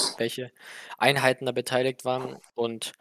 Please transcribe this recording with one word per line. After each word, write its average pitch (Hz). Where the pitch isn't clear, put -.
welche 120
Einheiten 131
da 131
beteiligt 127
waren. 127
Und 117